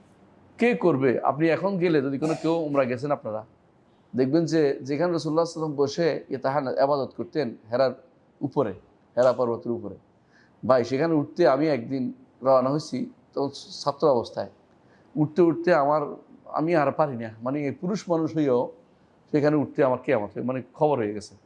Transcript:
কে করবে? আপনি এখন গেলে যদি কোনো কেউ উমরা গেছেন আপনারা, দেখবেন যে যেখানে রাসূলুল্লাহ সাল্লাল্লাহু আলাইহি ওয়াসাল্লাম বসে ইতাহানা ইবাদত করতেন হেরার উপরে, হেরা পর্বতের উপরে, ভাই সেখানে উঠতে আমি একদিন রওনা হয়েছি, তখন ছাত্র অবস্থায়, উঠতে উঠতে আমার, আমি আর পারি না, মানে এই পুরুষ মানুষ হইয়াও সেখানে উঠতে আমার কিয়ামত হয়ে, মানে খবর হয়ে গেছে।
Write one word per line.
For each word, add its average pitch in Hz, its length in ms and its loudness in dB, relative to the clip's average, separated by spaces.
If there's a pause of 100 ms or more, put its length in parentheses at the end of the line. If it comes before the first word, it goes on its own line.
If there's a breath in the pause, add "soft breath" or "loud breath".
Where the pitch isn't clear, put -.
(580)
কে 240 160 4
করবে? 135 460 2
আপনি 151 280 0
এখন 180 300 0
গেলে 165 240 2
যদি 135 160 -2
কোনো 156 240 -2
কেউ 160 120 0
উমরা 143 300 0
গেছেন 123 260 -4
আপনারা, 113 340 -6 (720)
দেখবেন 135 280 2
যে 147 380 2
যেখানে 147 300 -2
রাসূলুল্লাহ 160 320 0
সাল্লাল্লাহু 156 400 -4
আলাইহি 143 200 -2
ওয়াসাল্লাম 147 240 -2
বসে 139 60 -8
ইতাহানা 135 360 -2 (140)
ইবাদত 139 320 0
করতেন 120 400 -6 (140)
হেরার 127 200 2 (500)
উপরে, 135 320 -2 (440)
হেরা 123 160 4
পর্বতের 117 400 -2
উপরে, 101 220 -8 (720 soft breath)
ভাই 120 180 4
সেখানে 135 300 0
উঠতে 156 340 2
আমি 143 180 2
একদিন 131 460 -2 (300)
রওনা 131 280 4
হয়েছি, 139 400 -4 (240)
তখন 139 160 -2 (300)
ছাত্র 143 300 2
অবস্থায়, 107 400 -2 (680 soft breath)
উঠতে 151 260 2
উঠতে 170 320 2
আমার, 147 280 2 (420)
আমি 160 320 -2
আর 139 160 2
পারি 143 240 0
না, 113 140 -8 (120)
মানে 143 240 -4
এই 135 80 -4
পুরুষ 185 360 -6
মানুষ 160 260 -2
হইয়াও 135 360 2 (580)
সেখানে 151 260 2
উঠতে 143 280 0
আমার 127 140 2
কিয়ামত 113 360 -2
হয়ে, 123 100 -6
মানে 127 180 -4 (120)
খবর 151 240 2
হয়ে 107 160 -2
গেছে। 101 200 -12 (120)